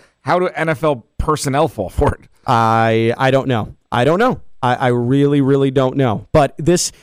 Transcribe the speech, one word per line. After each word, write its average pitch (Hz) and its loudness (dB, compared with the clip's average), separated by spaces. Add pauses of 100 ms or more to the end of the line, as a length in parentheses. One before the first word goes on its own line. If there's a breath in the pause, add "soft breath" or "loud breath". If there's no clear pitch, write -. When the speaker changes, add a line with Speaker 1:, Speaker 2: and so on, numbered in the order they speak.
(220 soft breath)
Speaker 1:
How 160 0
do 180 -2
N 160 -4
F 143 -6
L 147 -2 (120)
personnel 147 -2
fall 92 -8
for - 0
it? - -16 (180)
Speaker 2:
I, 113 2
I 131 0
don't 135 0
know. 113 -4 (160)
I 120 0
don't 160 2
know. 226 0 (220)
I, 123 0
I 131 -2
really, 139 2
really 139 2
don't 131 0
know. 117 -2
But 143 2
this, 170 0 (120)